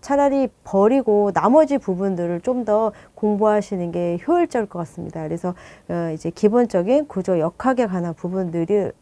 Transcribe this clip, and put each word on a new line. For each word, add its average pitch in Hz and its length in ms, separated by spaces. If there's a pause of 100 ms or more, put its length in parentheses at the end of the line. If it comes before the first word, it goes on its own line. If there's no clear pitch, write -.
차라리 277 460 (160)
버리고 208 640
나머지 269 460
부분들을 175 640
좀 254 220
더 214 300 (220)
공부하시는 208 760
게 175 340
효율적일 320 440
것 180 100
같습니다. 160 440
그래서, 170 300 (360)
어, 170 240
이제 160 160
기본적인 233 760
구조 185 320
역학에 233 480
관한 175 260
부분들이 180 800 (100)